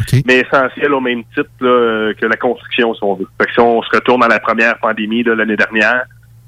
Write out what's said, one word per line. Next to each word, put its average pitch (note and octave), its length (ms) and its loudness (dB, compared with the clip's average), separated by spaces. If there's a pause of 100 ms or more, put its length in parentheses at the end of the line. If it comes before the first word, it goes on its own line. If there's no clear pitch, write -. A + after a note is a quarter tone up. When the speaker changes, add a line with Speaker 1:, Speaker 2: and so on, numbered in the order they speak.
Speaker 1:
Ok. B2+ 260 2
Speaker 2:
mais B2+ 140 4
essentiels C3+ 520 0
au C3+ 80 0
même A#2+ 220 -4 (120)
titre, C#3+ 140 -4 (120)
là, B2+ 100 0
euh, A2 440 2
que A2+ 120 -4
la A2 100 0
construction, A#2 580 -2
si - 100 -12
on G2+ 100 0
veut. F#2+ 120 -8 (140)
Fait - 60 2
que - 60 -6
si - 80 0
on A#2 220 4
se - 80 -8
retourne B2 320 2
à A#2 60 4
la A2 120 2
première A2+ 380 0
pandémie, A2 440 -2
là, A#2 120 0
l'année A2 220 -2
dernière, A2 480 0 (440)